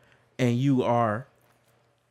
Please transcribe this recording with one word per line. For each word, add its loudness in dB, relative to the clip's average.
and 0
you 0
are, -2